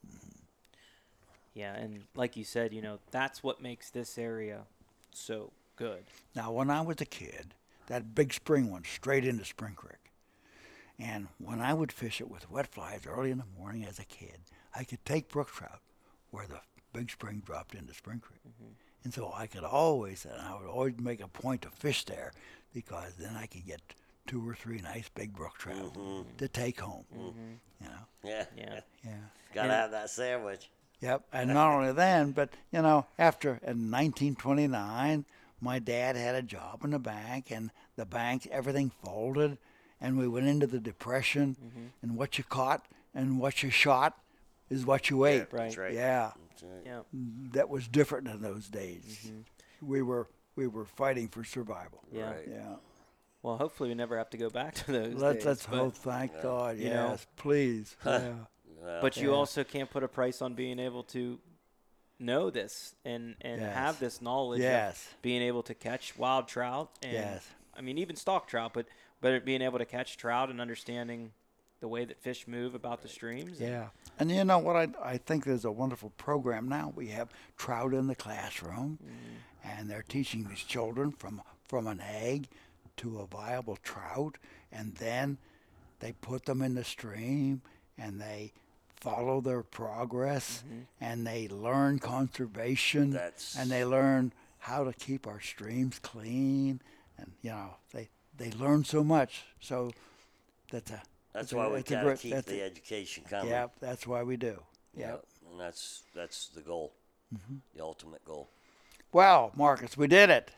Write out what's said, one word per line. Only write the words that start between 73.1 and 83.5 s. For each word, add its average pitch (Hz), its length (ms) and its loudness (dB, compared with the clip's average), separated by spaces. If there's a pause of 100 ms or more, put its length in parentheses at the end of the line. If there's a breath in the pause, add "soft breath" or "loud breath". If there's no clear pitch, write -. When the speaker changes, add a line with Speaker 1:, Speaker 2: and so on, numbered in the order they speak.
Speaker 2:
streams 135 460 -10
and 120 100 -2
Speaker 1:
Yeah. 117 180 -6 (300 loud breath)
And 156 120 2
you 190 140 4
know 185 140 8
what? 170 180 4
I, 165 120 6 (240)
I 127 40 -2
think 147 300 0
there's 123 180 2
a 110 80 0
wonderful 120 460 -4
program 123 500 0
now. 151 260 -2
We 123 140 -6
have 113 220 -6 (260 loud breath)
Trout 127 380 0
in 131 120 2
the 131 80 0
Classroom, 107 880 -6
Speaker 2:
Mm. 147 80 -18 (540 loud breath)
Speaker 1:
and 104 260 -8
they're 107 120 -8
teaching 117 440 -2
these 98 160 -10
children 120 500 -2
from, 101 280 -12 (280 loud breath)
from 117 180 -2
an 101 160 -6
egg 113 460 -4 (500 soft breath)
to 113 220 -8
a 98 60 -8
viable 110 500 -6